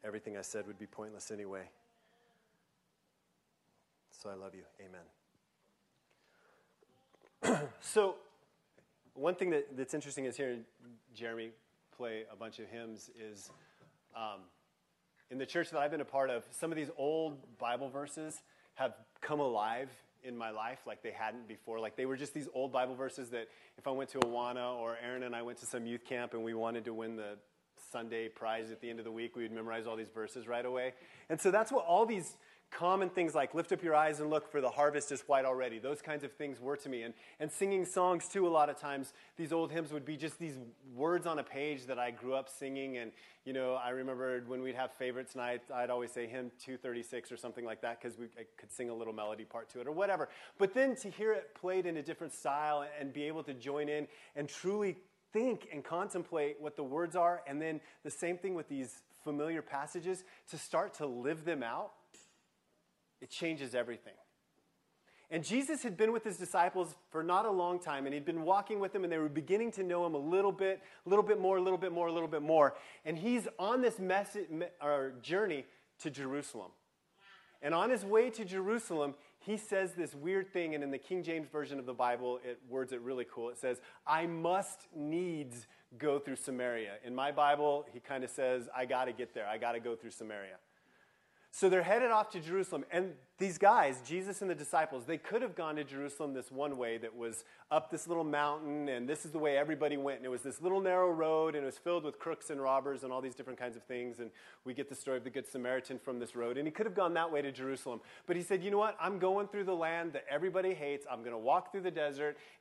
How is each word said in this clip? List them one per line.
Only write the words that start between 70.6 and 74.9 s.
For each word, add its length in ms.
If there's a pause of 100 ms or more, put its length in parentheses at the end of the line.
a 40
little 140
bit 160
more, 180
a 40
little 160
bit 140
more, 160
a 40
little 160
bit 140
more. 340 (300)
And 100
he's 320 (120)
on 220
this 180
message, 500
me-, 160 (160)
or 400